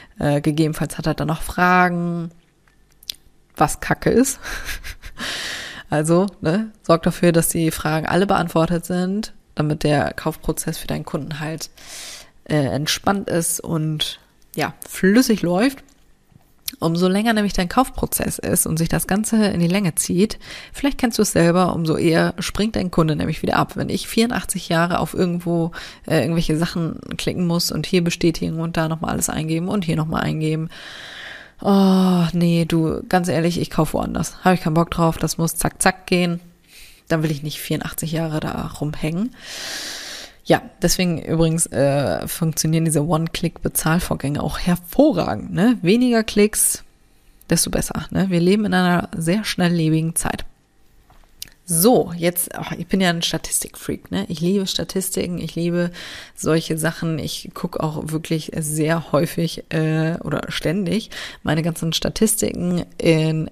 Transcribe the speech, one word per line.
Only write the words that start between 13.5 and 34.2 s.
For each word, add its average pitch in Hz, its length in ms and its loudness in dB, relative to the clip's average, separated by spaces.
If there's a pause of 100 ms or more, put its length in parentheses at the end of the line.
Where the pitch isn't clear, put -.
und, 156 600 -4 (360)
ja, 151 180 -2 (160)
flüssig 214 540 4
läuft. 185 400 2 (960)
Umso 170 280 2
länger 208 260 2
nämlich 208 200 0
dein 180 160 0
Kaufprozess - 720 0
ist - 260 0
und 160 120 0
sich 165 120 0
das 165 160 0
Ganze 220 400 2
in 185 140 0
die 170 80 4
Länge 185 260 2
zieht, 185 460 0 (340)
vielleicht 277 240 -2
kennst 233 220 0
du - 20 4
es 208 100 0
selber, 170 440 4
umso 160 200 0
eher 170 440 2
springt 208 360 -2
dein 190 140 -2
Kunde 156 260 2
nämlich - 280 -4
wieder - 140 0
ab. - 180 0
Wenn - 140 -4
ich - 180 -4
vierundachtzig 226 640 -2
Jahre 170 280 2
auf - 160 -4
irgendwo, 170 600 0 (340)
äh, 156 140 2
irgendwelche 160 360 2
Sachen 170 420 -2 (180)
klicken - 280 -2
muss 170 260 0
und 156 140 -4
hier 180 180 2
bestätigen 165 560 0
und 170 180 -4
da 160 100 2
nochmal 160 240 -4
alles - 180 -2
eingeben 160 380 -2
und 202 180 -2
hier 160 100 0
nochmal 156 280 0
eingeben. 156 460 -2 (920)
Oh, 190 720 4
nee, 170 320 2
du, 160 420 0
ganz 180 220 2
ehrlich, 170 280 2
ich - 120 -2
kauf - 240 2
woanders. - 500 -2